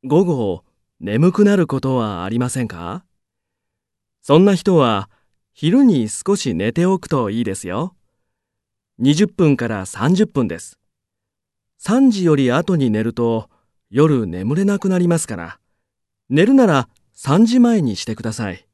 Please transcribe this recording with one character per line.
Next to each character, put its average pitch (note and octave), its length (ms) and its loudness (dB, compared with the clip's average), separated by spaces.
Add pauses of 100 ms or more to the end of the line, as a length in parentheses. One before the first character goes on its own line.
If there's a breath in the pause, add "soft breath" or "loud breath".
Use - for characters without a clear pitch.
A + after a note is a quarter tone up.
午 D3+ 180 2
後、 A#2 400 -4 (380)
眠 B2+ 320 2
く G#3 100 2
な G3+ 140 4
る E3 100 0
こ C3+ 140 -4
と C3 160 -2
は G2+ 260 -4
あ G2 60 -8
り A#2 100 -4
ま B2 80 -2
せ B2 160 -6
ん G#2+ 60 -6
か？ F2 340 -12 (1160)
そ D3 180 2
ん F#3+ 60 6
な G3 100 4
人 F3+ 220 0
は、 A2 320 0 (420)
昼 A3 320 0
に C#3+ 240 2
少 G2+ 300 -4
し A#2+ 160 -4
寝 G2 180 -2
て E3+ 140 -2
お F#3+ 120 0
く - 120 -12
と B2 200 -2
い A2+ 120 -4
い - 20 -2
で A#2 100 -4
す F#2+ 140 -10
よ。 A#2+ 300 -8 (1000)
二 C3+ 160 2
十 G3+ 140 2
分 D3+ 300 2
か A#2 100 -6
ら G2+ 180 -6
三 C#3+ 300 -2
十 G#3 100 2
分 B2 220 -2
で E2+ 100 -8
す。 - 220 -20 (1000)
三 B3+ 340 2
時 F#3+ 120 -2
よ D#3 140 4
り C3 120 2
後 E3+ 280 0
に C3 120 0
寝 G#2+ 140 0
る A2+ 100 -4
と、 A#2 360 -4 (400)
夜 C3+ 360 2
眠 F#2+ 300 -4
れ G3 80 0
な G3 160 0
く G3 80 -4
な F#3 100 0
り F3 120 2
ま E3+ 100 0
す - 80 -6
か - 80 -10
ら、 E2 240 -14 (720)
寝 D3+ 160 4
る C4+ 80 2
な C4 120 6
ら C#3+ 220 0 (240)
三 E3+ 320 2
時 A#3+ 160 2
前 A#3 220 4
に A2+ 160 -2
し - 80 -12
て A2 100 -8
く A#2 80 -16
だ A2+ 80 -6
さ G#2 220 -8
い。 - 200 -18